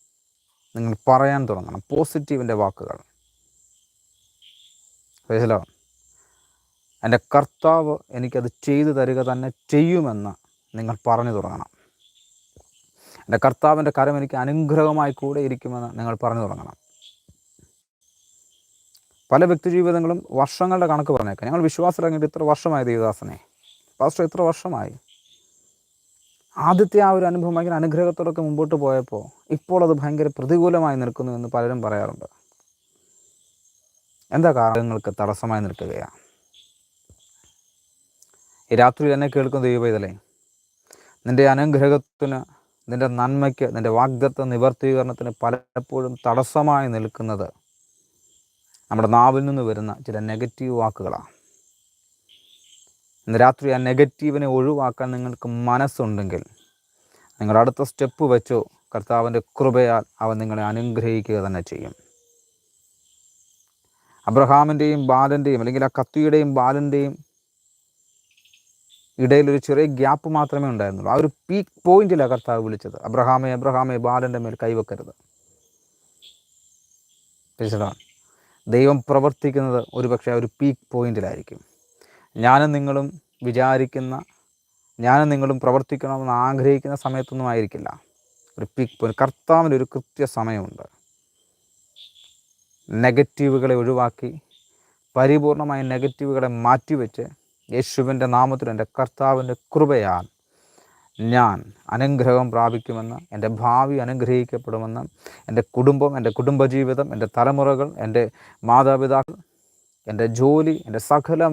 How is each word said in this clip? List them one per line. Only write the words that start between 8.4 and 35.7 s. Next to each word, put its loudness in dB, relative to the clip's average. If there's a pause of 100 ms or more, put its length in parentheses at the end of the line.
ചെയ്തു 2
തരിക 0 (100)
തന്നെ -6 (240)
ചെയ്യുമെന്ന് 2 (440)
നിങ്ങൾ -6 (120)
പറഞ്ഞു 0
തുടങ്ങണം. -8 (1600)
എൻ്റെ 0
കർത്താവിൻ്റെ 2
കരം 2
എനിക്ക് -8
അനുഗ്രഹമായി 0
കൂടെ -4
ഇരിക്കുമെന്ന് -10 (100)
നിങ്ങൾ -6 (100)
പറഞ്ഞു -2
തുടങ്ങണം." -12 (2500)
പല 6
വ്യക്തിജീവിതങ്ങളും 0 (180)
വർഷങ്ങളുടെ 0
കണക്ക് 0
പറഞ്ഞേക്കാം. -4
"ഞങ്ങൾ -2
വിശ്വാസം -2
ഇറങ്ങിയിട്ട് -2
ഇത്ര -8
വർഷമായി 0
ദേവദാസനെ, -4 (640)
പാസ്റ്റർ, 0
ഇത്ര -6
വർഷമായി." -6 (1700)
ആദ്യത്തെ 4
ആ 4
ഒരു 0
അനുഭവം -2
ഭയങ്കര -2
അനുഗ്രഹത്തോടൊക്കെ -2
മുമ്പോട്ട് -2
പോയപ്പോൾ -2 (320)
ഇപ്പോൾ -2
അത് 4
ഭയങ്കര -2
പ്രതികൂലമായി 2
നിൽക്കുന്നു -6
എന്ന് -10
പലരും -4
പറയാറുണ്ട്. -6 (2000)
എന്താ 4 (100)
കാരണങ്ങൾക്ക് -2
തടസ്സമായി -4
നിൽക്കുകയാ? -10 (2500)